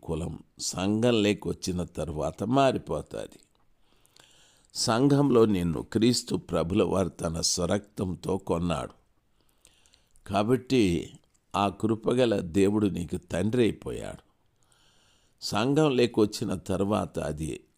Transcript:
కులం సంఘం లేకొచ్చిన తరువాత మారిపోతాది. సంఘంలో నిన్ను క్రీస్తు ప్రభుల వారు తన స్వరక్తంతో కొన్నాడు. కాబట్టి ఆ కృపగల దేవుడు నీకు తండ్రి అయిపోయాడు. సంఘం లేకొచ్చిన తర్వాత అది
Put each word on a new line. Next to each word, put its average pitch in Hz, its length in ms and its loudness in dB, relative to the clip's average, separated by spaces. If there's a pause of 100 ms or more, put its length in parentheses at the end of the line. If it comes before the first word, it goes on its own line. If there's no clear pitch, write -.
కులం 80 360 -6 (200)
సంఘం 107 640 0
లేకొచ్చిన 90 600 -2
తరువాత 78 600 -6
మారిపోతాది. 120 960 -2 (1300)
సంఘంలో 135 680 4
నిన్ను 87 380 2
క్రీస్తు 110 540 0
ప్రభుల 85 460 0
వారు 90 260 0
తన 82 320 -6
స్వరక్తంతో 92 960 -4
కొన్నాడు. 85 560 -4 (1400)
కాబట్టి 107 840 2 (460)
ఆ 101 120 2
కృపగల 110 720 0
దేవుడు 98 460 2
నీకు 87 300 -4
తండ్రి 107 460 -2
అయిపోయాడు. 57 600 -4 (1160)
సంఘం 139 560 2
లేకొచ్చిన 110 580 2
తర్వాత 95 640 -2
అది 76 420 -6 (180)